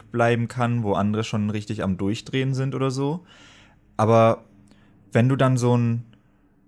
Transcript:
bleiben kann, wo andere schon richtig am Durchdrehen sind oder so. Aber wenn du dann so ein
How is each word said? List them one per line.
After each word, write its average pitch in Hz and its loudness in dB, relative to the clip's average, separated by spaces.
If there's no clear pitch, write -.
bleiben 117 0
kann, 120 -2
wo 101 0
andere 104 0
schon 104 -4
richtig 107 -6
am 95 -2
Durchdrehen 131 -4
sind 131 -4
oder 131 -2
so. 143 -4
Aber 113 4
wenn 120 4
du 135 2
dann 131 2
so 120 2
ein 117 0